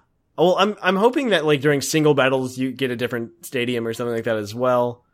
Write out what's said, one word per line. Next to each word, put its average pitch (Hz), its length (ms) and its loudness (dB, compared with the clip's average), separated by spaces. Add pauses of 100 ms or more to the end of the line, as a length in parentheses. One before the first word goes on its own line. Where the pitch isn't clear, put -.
(380)
Well, 170 220 4
I'm, 202 220 2
I'm 185 160 0
hoping 254 320 2
that, 160 160 2
like, 151 160 2
during 143 200 2
single 151 320 2
battles, 131 440 0
you 131 140 -2
get 123 200 -4
a 120 40 -6
different 117 500 -6
stadium 120 420 -4
or 113 60 -4
something 120 220 -6
like 113 100 -6
that 113 100 -2
as 104 180 -6
well. 123 500 0 (100)